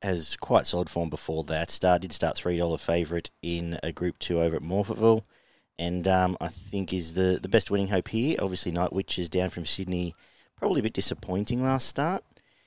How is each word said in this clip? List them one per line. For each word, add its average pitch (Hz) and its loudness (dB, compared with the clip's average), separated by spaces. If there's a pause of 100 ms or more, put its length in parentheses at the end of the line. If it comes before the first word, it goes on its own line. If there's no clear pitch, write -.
has 90 -2
quite - 2
solid 87 0
form 85 -2
before 80 -4
that. 80 -2
Start, 87 4
did 90 -8
start - 0
three 87 0
dollar 85 0
favourite 85 0 (100)
in 85 -4
a 82 -4
Group 87 -4
Two 85 0
over 82 2
at 73 -4
Morphettville. 104 4 (560)
And, 87 -2
um, 92 4
I 87 -4
think - -6
is 82 -4
the, 92 4
the 95 -8
best 110 4
winning 98 0
hope 95 0
here. 120 0
Obviously, 92 -2
Night 87 0
Witch 95 -4
is 87 -2
down 90 0
from 87 -8
Sydney. 90 -2 (420)
Probably 180 0
a 110 0
bit 110 -2
disappointing 101 -2
last 131 2
start. 165 -2 (440)